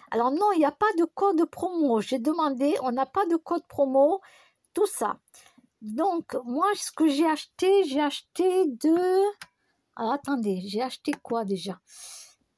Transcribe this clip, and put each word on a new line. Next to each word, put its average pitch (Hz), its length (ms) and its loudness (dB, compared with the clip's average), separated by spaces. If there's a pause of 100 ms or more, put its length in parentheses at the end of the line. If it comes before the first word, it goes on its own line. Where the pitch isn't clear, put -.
(100)
Alors 233 200 0
non, 392 220 2
il 359 60 0
n'y 302 80 6
a 294 60 0
pas 427 260 0
de 339 60 4
code 339 420 0
promo. 311 560 0
J'ai 254 160 -2
demandé, 285 640 0
on 254 100 -2
n'a 262 140 -2
pas 392 200 -2
de 330 100 0
code 330 300 -4
promo, 277 540 2 (540)
tout 415 120 2
ça. - 320 -4 (600)
Donc 311 640 -4
moi, 262 300 0
ce - 180 -8
que 320 160 2
j'ai 294 180 2
acheté, 370 580 2
j'ai 285 180 -2
acheté 359 640 0
de, 349 580 2 (720)
alors, 226 160 -2
attendez, 240 540 -2
j'ai 208 160 -4
acheté 262 300 -6
quoi 233 340 -4
déjà ? 190 340 -6 (760)